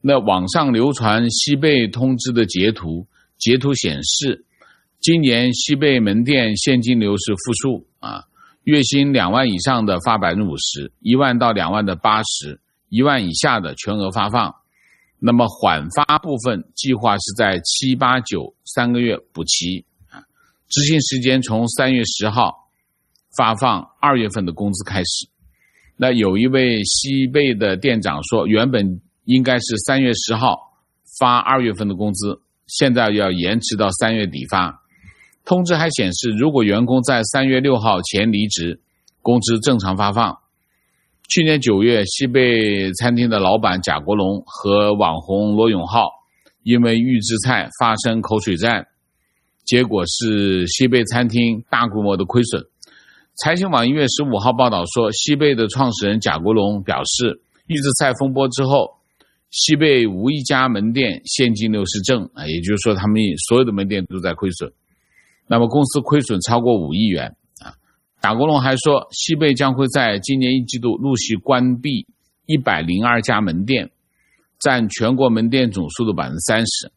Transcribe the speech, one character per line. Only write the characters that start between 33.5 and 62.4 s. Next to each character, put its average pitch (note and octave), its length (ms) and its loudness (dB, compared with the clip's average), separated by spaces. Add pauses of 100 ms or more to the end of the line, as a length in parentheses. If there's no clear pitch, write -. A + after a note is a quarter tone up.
迟 A2+ 160 -6
到 G2+ 140 2
三 A2+ 260 0
月 G#2 100 -2
底 C#2+ 240 -8
发。 F2+ 320 -2 (600)
通 F3+ 200 2
知 E3+ 120 0
还 D#3+ 140 0
显 F#2+ 220 -2
示， A#2 180 -4
如 A2+ 200 2
果 C3+ 140 2
员 G#2 200 2
工 B2+ 180 2
在 A#2+ 220 0
三 C3+ 220 0
月 C3 140 2
六 C3 180 2
号 G#2 240 2
前 G#2+ 300 0
离 G#2 160 0
职， E2+ 320 -6 (400)
工 A#2+ 200 2
资 A#2 200 0
正 B2 180 2
常 F#2+ 180 -2
发 G2+ 160 0
放。 G#2 260 -2 (880)
去 E3+ 160 2
年 D#3 160 2
九 G#2+ 220 2
月， A2+ 220 4
西 C3+ 220 -4
贝 A2 680 2
餐 A#2+ 220 0
厅 A#2+ 140 2
的 G#2+ 80 0
老 G2 200 2
板 F#2 220 0
贾 D#2 180 -2
国 D#2 160 -2
龙 G2 300 -2
和 G#2 500 0
网 E2+ 260 0
红 G#2 360 -2
罗 A2+ 140 4
永 F2 160 -2
浩 G#2 240 0 (520)
因 A#2+ 200 4
为 A2+ 140 4
预 A#2+ 240 2
制 A2 180 -4
菜 G2+ 300 0 (120)
发 A2+ 160 2
生 A2+ 240 -2
口 G#2+ 200 -2
水 G2 160 -2
战， G#2+ 300 -2 (800)
结 B2+ 200 2
果 G2+ 220 -2
是 G2+ 600 0
西 B2+ 200 0
贝 A#2+ 180 4
餐 B2 240 -2
厅 A#2 420 0
大 A#2+ 160 0
规 G#2 160 -4
模 G2+ 140 0
的 F#2 80 -2
亏 A#2+ 180 2
损。 G#2+ 200 -4 (760)
财 D#3+ 200 -2
新 F#3+ 140 -2
网 B2 180 2
一 - 20 2
月 C#3+ 180 2
十 - 160 -2
五 B2 140 0
号 A2+ 140 2
报 B2 160 2
道 F#2 160 0 (100)
说， A2+ 180 2
西 D3 220 -2
贝 C#3+ 200 2
的 A2+ 140 0
创 B2+ 240 0
始 G#2 140 -4
人 G#2+ 140 0
贾 D#2+ 180 -2
国 F#2 140 0
龙 G#2 300 0
表 D2+ 220 -2
示， - 360 -2 (260)
预 D#3+ 100 -4
制 C#3+ 120 0 (100)
菜 C#3 160 2
风 C3+ 180 -2
波 C3+ 160 0
之 B2+ 160 -2
后， C3 340 0 (520)
西 - 240 0
贝 C#3+ 320 4
无 G2+ 240 -2
一 D3 120 -4
家 C3 260 0
门 A2 240 0
店 B2 320 -2
现 B2 300 0
金 G#2+ 180 -2
流 G#2 140 0
是 G#2 160 -4
正 B2 320 0
啊， - 120 -12